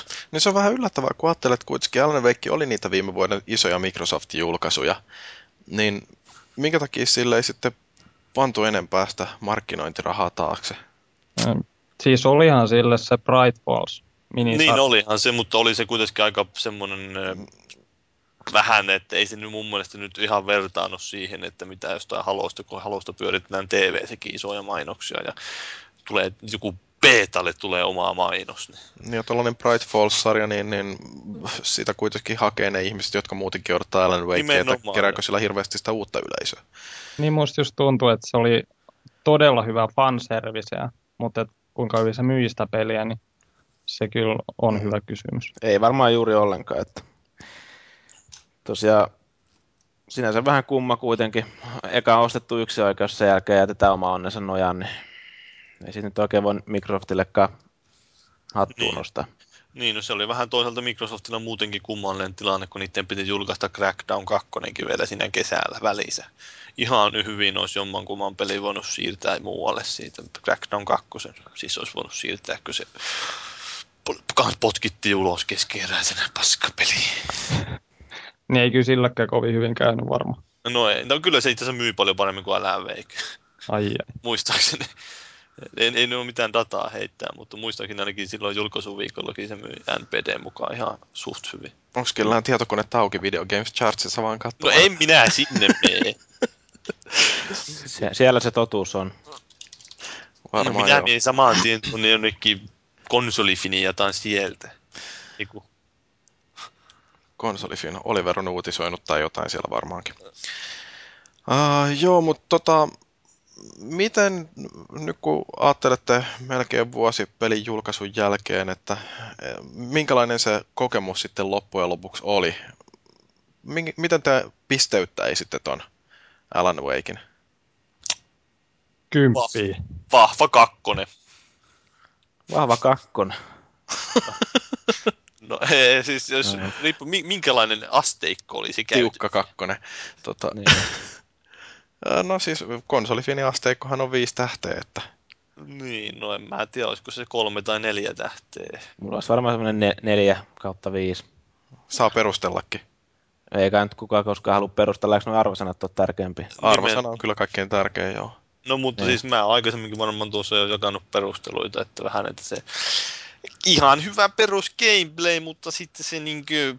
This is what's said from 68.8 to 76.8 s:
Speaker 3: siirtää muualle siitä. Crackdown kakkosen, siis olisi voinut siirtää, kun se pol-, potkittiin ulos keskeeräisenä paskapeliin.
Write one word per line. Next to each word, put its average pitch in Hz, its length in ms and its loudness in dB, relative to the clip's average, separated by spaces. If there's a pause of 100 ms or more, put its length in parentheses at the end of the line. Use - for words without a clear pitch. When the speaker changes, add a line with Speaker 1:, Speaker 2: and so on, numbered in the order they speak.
Speaker 3:
siirtää 92 540 -4
muualle 98 440 -6
siitä. - 380 -12 (220)
Crackdown - 400 -4
kakkosen, - 500 -6 (200)
siis - 240 -8
olisi - 160 -10
voinut - 200 -10
siirtää, - 500 -8
kun - 100 -8
se - 100 -6 (1200)
pol-, - 460 -2 (100)
potkittiin 104 560 0
ulos 92 280 0
keskeeräisenä 90 800 -4 (120)
paskapeliin. - 760 0 (1400)